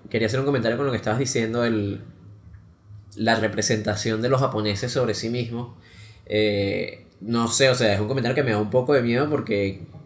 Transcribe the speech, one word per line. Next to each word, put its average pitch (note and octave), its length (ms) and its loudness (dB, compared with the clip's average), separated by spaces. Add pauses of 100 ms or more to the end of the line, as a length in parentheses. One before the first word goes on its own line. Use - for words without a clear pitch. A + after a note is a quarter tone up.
(100)
quería A2 160 0
hacer B2 140 0
un C#3 60 -2
comentario A#2 300 2
con C#3 100 -2
lo C3+ 60 0
que A2 60 -2
estabas A2 220 -2
diciendo, A#2+ 440 -2
el, G#2 380 -2 (1160)
la A2+ 160 2
representación A2 880 0
de B2 60 0
los C3 120 2
japoneses G#2+ 520 -2
sobre A#2+ 220 0
sí A2+ 140 -4
mismos. A#2 480 -6 (500)
Eh, G2+ 800 0 (140)
no A#2 280 0
sé, C3+ 200 6
o B2+ 60 4
sea, A#2 180 4
es G2 80 2
un G#2+ 60 0
comentario B2+ 280 -2
que D3 100 2
me A#2 80 0
da G#2 60 2
un G#2 120 -2
poco B2+ 240 2
de B2+ 80 4
miedo A#2+ 260 2
porque G#2 580 -2 (200)